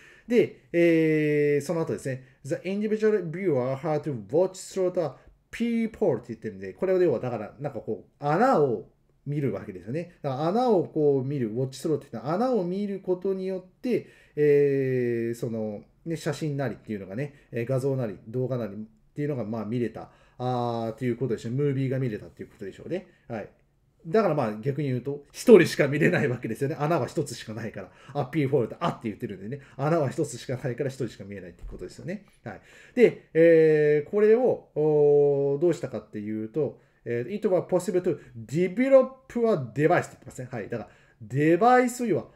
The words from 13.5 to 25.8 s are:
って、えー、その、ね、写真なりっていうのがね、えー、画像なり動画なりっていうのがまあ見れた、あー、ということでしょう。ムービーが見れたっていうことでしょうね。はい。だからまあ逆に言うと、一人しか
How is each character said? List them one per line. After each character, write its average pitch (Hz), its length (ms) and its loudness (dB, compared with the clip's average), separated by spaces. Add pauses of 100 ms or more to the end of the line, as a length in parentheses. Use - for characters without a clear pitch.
っ 180 80 -14 (160)
て、 - 260 -2 (300)
え 131 960 2
ー、 - 20 -12
そ 123 140 -8
の、 107 340 -6 (220)
ね、 165 120 -6
写 156 160 -6
真 143 240 -6
な 135 100 -2
り 101 80 -6
っ - 20 -14
て - 140 -12
い 104 60 -4
う - 20 -14
の 92 80 -14
が 95 80 -12
ね、 139 180 -8 (200)
え 120 80 -4
ー、 120 40 -6
画 131 140 -2
像 135 160 -2
な 127 100 -4
り 92 120 -8 (100)
動 123 220 -4
画 127 80 -4
な 110 100 -6
り 98 60 -14
っ 104 40 -14 (380)
て 147 60 -6
い 147 40 -2
う 143 40 -2
の 143 80 -4
が 113 80 -6
ま 110 160 -6
あ 101 40 -8
見 120 140 -4
れ 110 100 -2
た、 87 220 -16 (260)
あ 120 560 -2
ー、 - 60 -18
と 131 60 -4
い 120 60 0
う 113 40 -4
こ 127 140 -4
と 110 60 -2
で - 40 -4
し - 60 -12
ょ 113 40 -8
う。 117 40 -6
ム 139 100 -2
ー 143 100 0
ビ 135 140 -2
ー - 20 -4
が 135 80 -2
見 131 120 -2
れ 104 100 -6
た - 60 -16
っ 85 40 -18
て - 140 -16
い - 20 -14
う - 40 -18
こ - 100 -20
と 101 60 -12
で 92 80 -12
し - 80 -20
ょ - 40 -16
う - 40 -12
ね。 170 180 -6 (220)
は 113 100 -6
い。 95 100 -10 (560)
だ 214 160 0
か 202 60 2
ら 151 80 -2
ま 127 120 0
あ 107 100 -6
逆 127 240 -6
に 139 80 -4
言 127 80 -2
う 117 40 -6
と、 143 300 -8
一 - 260 10
人 165 80 8
し - 120 -4
か 151 100 2